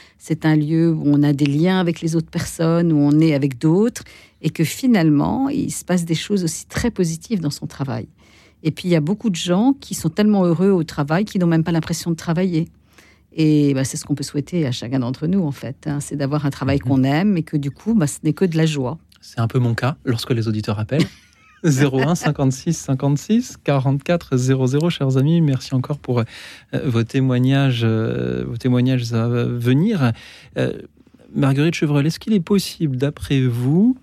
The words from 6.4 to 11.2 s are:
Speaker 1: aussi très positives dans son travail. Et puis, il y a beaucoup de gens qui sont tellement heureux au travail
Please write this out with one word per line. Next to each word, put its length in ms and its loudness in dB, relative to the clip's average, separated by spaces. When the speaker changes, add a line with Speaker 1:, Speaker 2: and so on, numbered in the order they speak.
Speaker 1:
aussi 220 -6
très 240 -2
positives 520 -4
dans 100 -4
son 160 -10
travail. 400 -8
Et 80 0
puis, 160 -8
il 40 2
y 40 4
a 60 4
beaucoup 280 -2
de 60 -2
gens 440 2
qui 140 -12
sont 160 -2
tellement 340 2
heureux 280 2
au 120 2
travail 420 -2